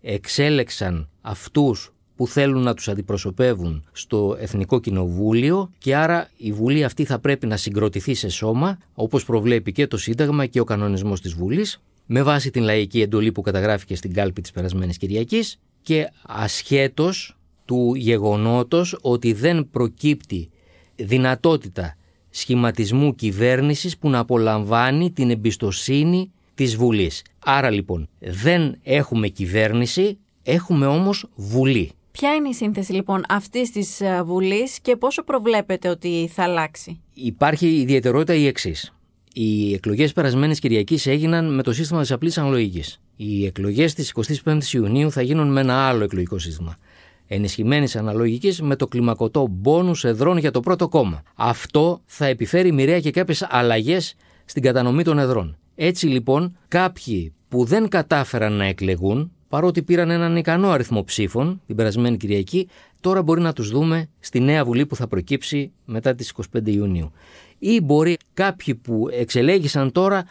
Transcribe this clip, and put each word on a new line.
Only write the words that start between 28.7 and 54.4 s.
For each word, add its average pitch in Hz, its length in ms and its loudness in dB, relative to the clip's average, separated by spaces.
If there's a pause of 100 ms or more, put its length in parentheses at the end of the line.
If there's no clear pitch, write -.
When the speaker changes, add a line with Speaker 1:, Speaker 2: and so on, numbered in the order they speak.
Speaker 1:
έχουμε 123 440 0
κυβέρνηση, 110 880 0 (260)
έχουμε 160 420 2
όμως 185 500 0
Βουλή. 113 560 0 (200)
Speaker 2:
Ποια 285 220 0
είναι 302 160 -2
η 254 40 -6
σύνθεση 208 400 -4
λοιπόν 190 360 -2
αυτής 233 420 -2
της, 202 300 -4
ε, 185 240 0
Βουλής 190 540 -2
και 247 160 2
πόσο 262 280 -4
προβλέπετε 214 680 0
ότι 170 440 -2
θα 190 100 0
αλλάξει; 165 560 -4 (140)
Speaker 1:
Υπάρχει 147 540 0
ιδιαιτερότητα 139 640 2
η 147 140 4
εξής. 92 460 -4 (400)
Οι 107 400 0
εκλογές 107 400 0
περασμένης 143 460 2
Κυριακής 117 480 0
έγιναν 160 480 0
με 135 80 0
το 127 100 0
σύστημα 156 280 -2
της 131 100 -2
απλής 156 260 -2
αναλογικής. 117 640 -2 (140)
Οι 101 300 -4
εκλογές 101 480 -2
της 147 160 -6
εικοστής 131 320 -4
πέμπτης 151 320 0
Ιουνίου 131 380 2
θα 135 100 -4
γίνουν 143 300 0
με 135 100 2
ένα 131 260 2
άλλο 120 160 2
εκλογικό 95 360 -4
σύστημα, 80 380 -8 (500)
ενισχυμένης 113 680 0
αναλογικής, 117 680 0
με 143 140 0
το 131 120 -2
κλιμακωτό 120 640 0
μπόνους 147 540 2
εδρών 131 340 2
για 151 140 2
το 127 80 0
πρώτο 175 280 0
κόμμα. 101 360 0 (120)
Αυτό 120 680 0
θα - 200 -4
επιφέρει 139 460 2
μοιραία 147 280 4
και 151 120 -2
κάποιες 175 380 -2
αλλαγές 123 640 2 (300)